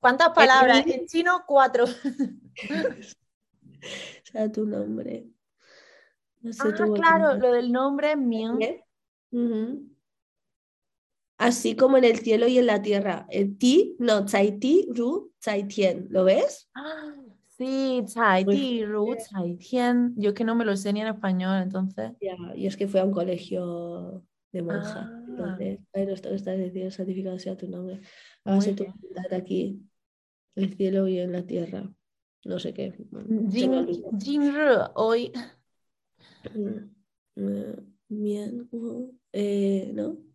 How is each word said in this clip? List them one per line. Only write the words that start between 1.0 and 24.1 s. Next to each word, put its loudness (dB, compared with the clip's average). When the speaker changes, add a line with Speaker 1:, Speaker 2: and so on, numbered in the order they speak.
Speaker 1:
chino, 0
cuatro. 4
<laughs> -6
Speaker 2:
Sea -4
tu -4
nombre. -6
No -10
sé -8
Speaker 1:
Ah, 0
Speaker 2:
tu 2
Speaker 1:
claro, 6
Speaker 2:
voluntad. 4
Speaker 1:
lo 6
del 2
nombre 2
es 0
Ming. -2
Speaker 2:
Bien. -4
Ujú. -4
Así 2
como 6
en 6
el 6
cielo 2
y 4
en 6
la 2
tierra. -2
El -2
ti, 4
no, 2
Cai 2
Ti, 4
Ru, -4
Cai -4
Tian. 0
¿Lo 4
ves? 2
Speaker 1:
Ah, -12
sí, -2
Cai 4
Speaker 2:
Muy 4
Speaker 1:
Ti, 0
Ru, -2
Speaker 2:
fuerte. -4
Speaker 1:
Cai -4
Tian. 0
Yo 0
es -2
que -2
no 0
me 2
lo 0
sé -2
ni -2
en -4
español, 0
entonces. -4
Speaker 2:
Ya, -8
yo -2
es -6
que -2
fui 4
a 2
un 2
colegio -6